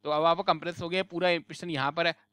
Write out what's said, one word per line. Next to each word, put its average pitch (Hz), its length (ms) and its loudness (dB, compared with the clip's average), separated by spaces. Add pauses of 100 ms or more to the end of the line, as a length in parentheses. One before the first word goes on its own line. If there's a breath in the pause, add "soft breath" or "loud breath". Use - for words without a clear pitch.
तो 147 60 -6
अब 151 140 0
आपका 170 200 4
कंप्रेस 165 380 -2
हो 170 80 -6
गया, 185 140 0
पूरा 175 360 0
पिस्टन 165 300 -12
यहाँ 143 220 0
पर 170 160 2
है, 160 80 0 (180 soft breath)